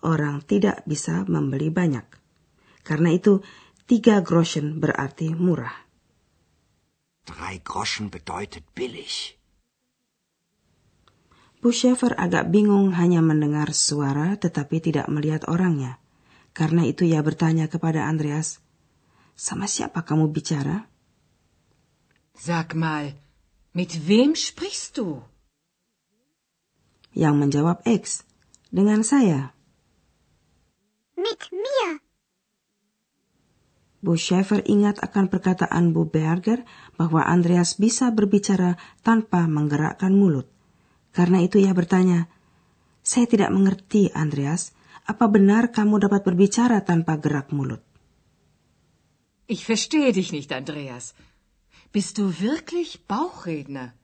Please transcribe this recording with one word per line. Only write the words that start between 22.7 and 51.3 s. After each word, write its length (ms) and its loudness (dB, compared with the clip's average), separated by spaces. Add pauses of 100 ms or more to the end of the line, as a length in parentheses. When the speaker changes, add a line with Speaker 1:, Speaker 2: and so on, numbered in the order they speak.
Speaker 3:
mal, 400 -4 (560)
mit 320 -6
wem 320 4
sprichst 640 -8
du? 240 -8 (1900)
Speaker 1:
Yang 240 2
menjawab 480 0
X, 320 -2 (480)
"Dengan 320 2
saya." 560 2 (1600)
Speaker 4:
Mit 320 -6
mir. 560 -4 (2000)
Speaker 1:
Bu 160 2
Schaeffer 480 0
ingat 320 2
akan 320 0
perkataan 640 0
Bu 80 2
Berger 560 -2 (320)
bahwa 320 0
Andreas 560 2
bisa 320 2
berbicara 640 0 (240)
tanpa 480 2
menggerakkan 640 0
mulut. 320 4 (680)
Karena 240 4
itu 180 2
ia 140 4
bertanya, 560 2 (720)
"Saya 260 0
tidak 240 2
mengerti, 640 2
Andreas. 600 -4 (320)
Apa 240 2
benar 400 6
kamu 340 2
dapat 220 2
berbicara 560 4
tanpa 340 0
gerak 380 -4
mulut?" 260 -6 (1700)
Speaker 3:
Ich 160 -6
verstehe 480 0
dich 240 -2
nicht, 160 -10
Andreas. 640 -12 (800)